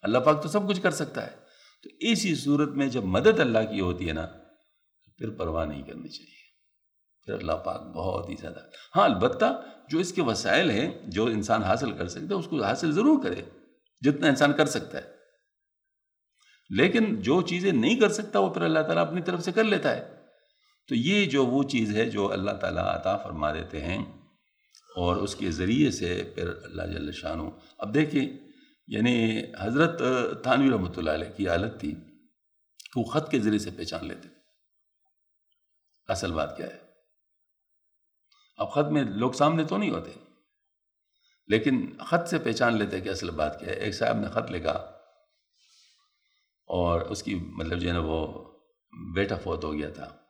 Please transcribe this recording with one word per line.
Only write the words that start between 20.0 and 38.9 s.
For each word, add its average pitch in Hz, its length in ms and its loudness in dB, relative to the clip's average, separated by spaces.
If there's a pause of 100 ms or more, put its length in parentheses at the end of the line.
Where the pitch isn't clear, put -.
تو 135 60 0
یہ 190 300 2
جو 135 200 4
وہ 131 180 2
چیز 113 320 0
ہے 117 140 2
جو 101 220 0
اللہ 98 200 -2
تعالیٰ 90 320 -2
عطا 95 340 0
فرما 76 360 -4
دیتے 80 280 -8
ہیں 85 160 -4 (1000)
اور 90 200 2
اس 98 200 -4
کے 90 160 -2
ذریعے 107 400 2
سے 90 440 -4
پھر 90 120 -4
اللہ 85 360 -10
جل 82 280 -6
شانہ۔ 80 300 -6 (360)
اب 107 160 -8
دیکھیں 143 340 2 (600)
یعنی 110 540 2 (180)
حضرت 131 420 2 (420)
تھانوی 131 260 4
رحمۃ 92 280 0
اللہ 80 140 -2
علیہ 78 260 -4
کی 98 120 -2
حالت 95 300 0
تھی 78 120 -6 (1000)
کہ 127 60 -2
وہ 117 40 2
خط 151 260 -2
کے 139 100 2
ذریعے 107 200 2
سے 90 180 -6
پہچان 85 300 -8
لیتے - 200 -12
تھے۔ - 120 -20 (1700)
اصل 92 260 -2
بات 76 240 -2
کیا - 100 -8
ہے؟ - 100 -14 (1800)
اب 107 140 -4
خط 147 200 0